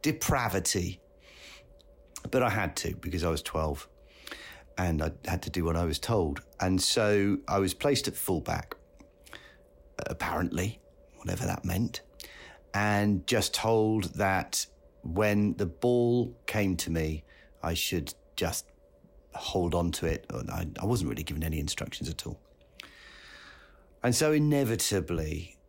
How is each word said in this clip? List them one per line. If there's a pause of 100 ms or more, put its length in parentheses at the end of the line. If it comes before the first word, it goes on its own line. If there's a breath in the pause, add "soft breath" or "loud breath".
depravity. (1300 loud breath)
But
I
had
to
because
I
was
twelve (920 loud breath)
and
I (140)
had
to
do
what
I
was
told. (180)
And
so (100)
I
was
placed
at
fullback, (1300 loud breath)
apparently, (380)
whatever
that
meant, (720 loud breath)
and
just
told (100)
that (380)
when
the
ball (100)
came
to
me, (400 loud breath)
I
should (220)
just (680)
hold
on
to
it. (260)
I, (120)
I
wasn't
really
given
any
instructions
at
all. (1600 loud breath)
And
so
inevitably (100)